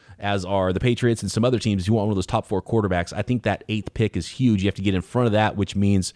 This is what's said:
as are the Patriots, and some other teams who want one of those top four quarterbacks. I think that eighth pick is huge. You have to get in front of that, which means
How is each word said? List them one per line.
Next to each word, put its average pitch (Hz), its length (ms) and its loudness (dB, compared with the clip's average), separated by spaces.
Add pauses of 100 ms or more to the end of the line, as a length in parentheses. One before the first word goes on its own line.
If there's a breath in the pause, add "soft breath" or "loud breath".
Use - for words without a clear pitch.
(180 soft breath)
as 101 260 -2
are 92 300 0
the 95 60 -2
Patriots, 120 420 0
and 98 100 -4
some 110 100 0
other 123 160 2
teams 101 280 0
who 107 80 4
want 107 140 2
one 107 40 0
of 101 40 0
those 92 100 -2
top 110 180 -2
four 95 160 -2
quarterbacks. 92 560 0
I 104 60 -2
think 123 220 -2
that - 260 -2
eighth 107 240 -6
pick 110 200 0
is 87 140 -4
huge. 113 340 2
You 98 60 2
have 98 60 -2
to - 80 -8
get 98 120 2
in 90 60 2
front 123 240 0
of 113 80 2
that, 107 240 2
which 98 180 -2
means 101 420 2